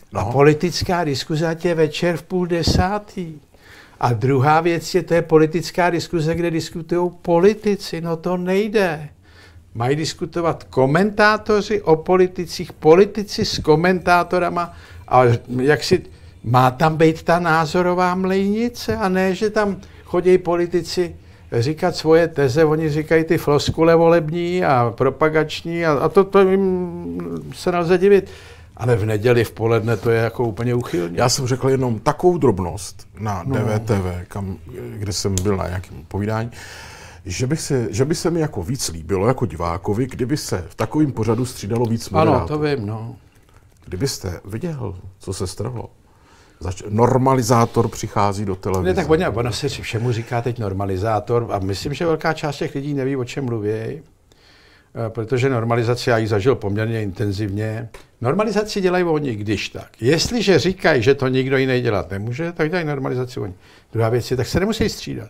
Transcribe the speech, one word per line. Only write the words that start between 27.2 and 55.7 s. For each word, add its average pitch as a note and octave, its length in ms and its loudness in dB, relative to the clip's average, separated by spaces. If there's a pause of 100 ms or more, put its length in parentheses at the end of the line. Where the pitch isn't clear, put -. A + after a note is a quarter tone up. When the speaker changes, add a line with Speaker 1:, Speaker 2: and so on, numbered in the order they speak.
Speaker 1:
se - 180 -4
nelze F3 260 2
divit. F#3+ 320 4 (480)
Ale A#2 180 2
v G#2 100 0
neděli A2 380 4
v - 80 -8
poledne A2+ 460 0
to A#2 120 -2
je A2+ 120 4
jako A2+ 260 -2
úplně A#2+ 280 -2
uchylný. E3+ 420 -4
Speaker 2:
Já B2+ 120 4
jsem B2+ 180 -2
řekl B2+ 220 0
jenom B2+ 300 0
takovou F3 380 2
drobnost F#2+ 720 -2 (120)
na G2+ 260 -6
Speaker 1:
No. C3 100 -4
Speaker 2:
D G#2+ 80 0
V G#2+ 160 0
T A2 200 -2
V, F2+ 280 -6
kam, F#2+ 300 -8 (400)
kde G2 160 -6
jsem G2 300 -2
byl G2+ 140 0
na E2+ 100 -4
nějakém F2 300 -10 (100)
povídání, A2 440 -4 (760)
že G#2+ 220 -4
bych D#3 140 -2
se, B2 320 -2
že A#2+ 120 0
by D#3+ 100 -2
se E3+ 160 -2
mi E3+ 80 0
jako D3 240 -4
víc A#2+ 260 -6
líbilo F2 380 -2
jako B2+ 180 0
divákovi, F2 640 -2
kdyby B2+ 300 -4
se F2+ 320 -6
v - 60 -20
takovým D3 360 0
pořadu A2+ 340 0
střídalo A#2 400 -4
víc A#2 260 -4
Speaker 1:
Ano, G2+ 80 0
Speaker 2:
moderátorů. D3+ 400 2
Speaker 1:
to D3+ 60 -2
vím, C#3 200 -2
no. A2+ 300 -8 (680)
Speaker 2:
Kdybyste F#2 600 -6
viděl, A2+ 500 -8 (240)
co G2 140 -8
se F#2+ 140 -6
strhlo. A2 420 -10 (720)
Zač-, F#2 300 -8
normalizátor A#2+ 1000 4
přichází G2+ 580 -2
do F#2+ 100 -4
televize. F#2 340 -2
Speaker 1:
Ne, F#3 40 2
tak E3 160 -2
ono, D#3+ 220 2
ono A#2 200 -2
se - 180 -4
všemu A#2 420 -4
říká A#2 300 -4
teď A#2+ 180 -4
normalizátor G#2 920 -2
a G#2 80 -2
myslím, G2 340 -4
že E3+ 120 -4
velká D#3+ 280 0
část D3+ 240 -6
těch D#3 180 -6
lidí C#3+ 180 -6
neví, C#3 220 -2
o B2+ 100 -4
čem C3+ 200 -8
mluví, A2+ 240 -4
eh, A2+ 320 -6 (1080)
protože A#2+ 400 -2
normalizaci A#2 600 0